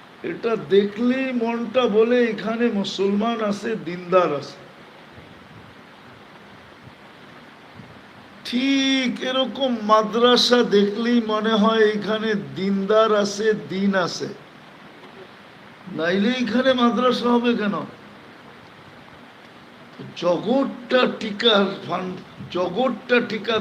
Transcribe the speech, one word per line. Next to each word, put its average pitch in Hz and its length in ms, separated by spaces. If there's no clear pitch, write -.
এটা 226 200
দেখলেই 247 540
মনটা 233 400
বলে 240 200
এখানে 220 340
মুসলমান 202 580
আছে, 208 180
দিনদার 175 420
আছে। - 180
ঠিক 269 640
এরকম 262 420
মাদ্রাসা 240 680
দেখলেই 226 420
মনে 214 200
হয় 220 200
এখানে 214 340
দিনদার 196 500
আছে, 202 220
দিন 196 200
আছে, 139 240
নাইলে 190 340
এখানে 247 300
মাদ্রাসা 240 540
হবে 240 160
কেন? 202 140
জগৎটা 220 800
টিকার 214 440
ফান-, 180 380
জগৎটা 208 600
টিকা 208 320